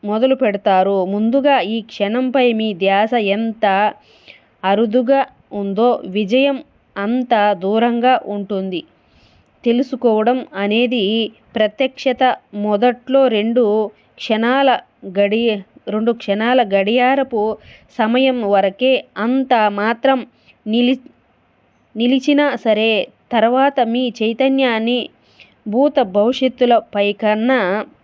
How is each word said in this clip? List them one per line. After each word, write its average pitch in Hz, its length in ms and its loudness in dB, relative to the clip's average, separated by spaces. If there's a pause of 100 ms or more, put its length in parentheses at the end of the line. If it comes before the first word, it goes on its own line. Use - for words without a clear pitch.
మొదలు 226 300 0
పెడతారు. 196 680 0
ముందుగా 233 560 0
ఈ 214 200 -4
క్షణంపై 240 720 0
మీ 220 220 -2
ధ్యాస 196 400 0
ఎంత 208 800 0 (720)
అరుదుగా 233 640 2 (260)
ఉందో 208 520 0
విజయం 220 600 0 (320)
అంత 214 560 0
దూరంగా 226 720 0
ఉంటుంది. 190 600 -6 (800)
తెలుసుకోవడం 240 920 0
అనేది 214 760 0 (220)
ప్రత్యక్షత 254 840 0 (180)
మొదట్లో 240 760 0
రెండు 220 600 0 (240)
క్షణాల 240 640 0 (280)
గడియ-, 202 540 0 (280)
రెండు 220 240 -2
క్షణాల 233 500 0
గడియారపు 226 960 0 (400)
సమయం 240 520 0
వరకే 202 540 0 (140)
అంత 262 360 0 (160)
మాత్రం 226 560 -2 (400)
నిలి-, 247 440 0 (840)
నిలిచినా 269 600 0
సరే, 220 520 0 (240)
తర్వాత 254 480 2
మీ 240 320 -2 (100)
చైతన్యాన్ని 240 840 0 (600)
భూత 277 320 0
భవిష్యత్తుల 240 800 0 (140)
పైకన్నా 208 920 -2 (180)